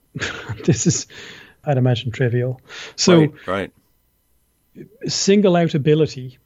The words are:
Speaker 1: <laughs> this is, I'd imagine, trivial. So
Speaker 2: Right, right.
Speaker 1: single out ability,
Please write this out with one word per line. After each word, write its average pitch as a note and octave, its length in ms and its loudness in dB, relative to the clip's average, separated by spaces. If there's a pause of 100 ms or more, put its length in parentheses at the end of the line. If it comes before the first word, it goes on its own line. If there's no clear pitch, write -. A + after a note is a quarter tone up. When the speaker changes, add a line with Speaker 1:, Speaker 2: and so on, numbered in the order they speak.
(140)
Speaker 1:
<laughs> - 500 -12
this - 220 0
is, - 200 -2 (580)
I'd C#3+ 120 0
imagine, B2 340 0
trivial. B2 480 -2 (360)
So F3+ 240 4
Speaker 2:
Right, D3+ 120 4 (160)
right. F#2 240 -4 (1400)
Speaker 1:
single G3 480 2
out E3+ 200 2
ability, C#3+ 720 0